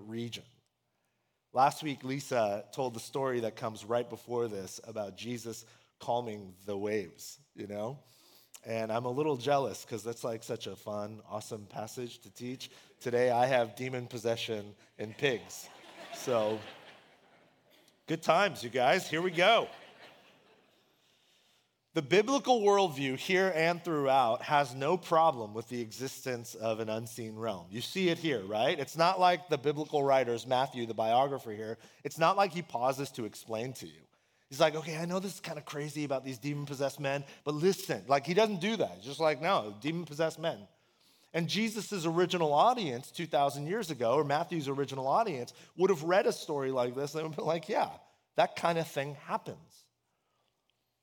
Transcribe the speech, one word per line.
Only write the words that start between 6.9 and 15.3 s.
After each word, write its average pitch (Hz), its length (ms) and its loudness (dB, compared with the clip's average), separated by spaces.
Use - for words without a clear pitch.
you 104 120 -10
know? 107 320 -8
And 113 260 -2
I'm 120 140 0
a 123 40 -2
little 147 260 0
jealous 123 480 0
'cause 107 180 -8
that's, 117 220 -8
like, 113 180 -6
such 113 240 -8
a 95 100 -10
fun, 107 520 -8
awesome 104 380 -10
passage 113 540 -10
to 101 100 -20
teach. 123 400 -10
Today, 123 300 4
I 120 160 6
have 120 300 4
demon 127 320 -6
possession 110 680 -4
and 107 180 -8
pigs. 117 520 -4